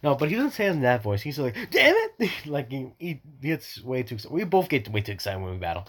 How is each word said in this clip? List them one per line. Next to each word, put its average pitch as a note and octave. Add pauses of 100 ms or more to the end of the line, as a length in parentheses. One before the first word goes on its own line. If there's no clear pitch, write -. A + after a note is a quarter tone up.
No, D3
but D3
he E3+
doesn't C4
say G#3+
it G3
in D#3+
that B2
voice. G#2
He's C#3+
like, B2+ (140)
Damn D4+
it! G#4+
<laughs> -
Like, C#3+
he, C3
he E3 (200)
gets D3+
way B2+
too A#2+
excited. G#2+
We E3+
both F#3
get C3
way G#2+
too G#2
excited G2
when F#2
we F#2
battle. F2